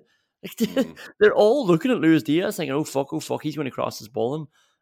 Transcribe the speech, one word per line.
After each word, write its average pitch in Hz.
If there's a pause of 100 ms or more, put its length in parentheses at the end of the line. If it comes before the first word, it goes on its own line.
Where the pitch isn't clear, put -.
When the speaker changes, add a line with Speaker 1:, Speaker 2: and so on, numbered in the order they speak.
(440)
Speaker 1:
Like, 190
<laughs> -
they, 226
Speaker 2:
Mm. - (220)
Speaker 1:
they're 208
all 220
looking 175
at 202
Luis 160
Diaz 175
thinking, 139
"Oh, 151
fuck, 139
oh, 156
fuck, 135
he's 151
gonna 135
cross -
his 107
ball 117
in." 156 (340)